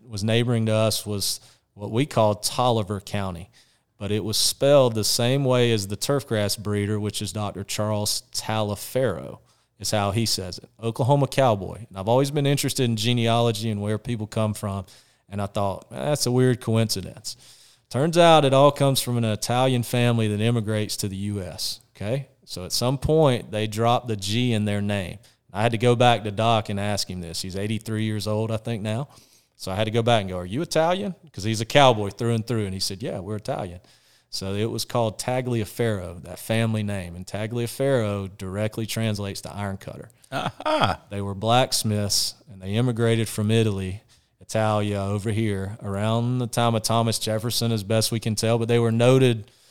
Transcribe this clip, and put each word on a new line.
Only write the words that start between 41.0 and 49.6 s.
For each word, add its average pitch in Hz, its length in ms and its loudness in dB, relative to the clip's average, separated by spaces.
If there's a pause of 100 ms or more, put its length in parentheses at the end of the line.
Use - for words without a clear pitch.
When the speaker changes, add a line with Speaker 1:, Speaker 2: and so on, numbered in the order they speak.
Speaker 1:
They 101 140 -6
were 101 120 -6
blacksmiths, 107 1000 0 (180)
and 95 80 -20
they 95 140 -4
immigrated 113 540 2
from 107 240 0
Italy, 101 500 0 (380)
Italia, 104 580 0
over 98 320 -2
here 104 540 -2
around 113 560 -2
the 120 80 -4
time 117 260 0
of 107 80 0
Thomas 113 380 0
Jefferson, 110 500 -2
as 107 140 -2
best 110 260 0
we 117 80 -2
can 107 160 -2
tell. 113 240 2
But 113 80 -2
they 120 140 4
were 113 100 2
noted 120 640 4 (180)